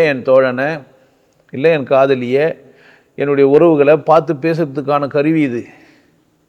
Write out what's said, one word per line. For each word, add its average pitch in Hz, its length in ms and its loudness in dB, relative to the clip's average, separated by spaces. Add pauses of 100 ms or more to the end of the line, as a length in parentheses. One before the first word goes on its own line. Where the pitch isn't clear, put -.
என் 135 180 -4
தோழனை, 131 440 2 (840)
இல்ல 139 160 0
என் 147 160 0
காதலியை, 135 600 0 (720)
என்னுடைய 139 320 0
உறவுகளை 151 480 4
பார்த்து 156 360 0
பேசுறதுக்கான 143 720 -4
கருவி 151 340 -2
இது. 120 220 -4 (840)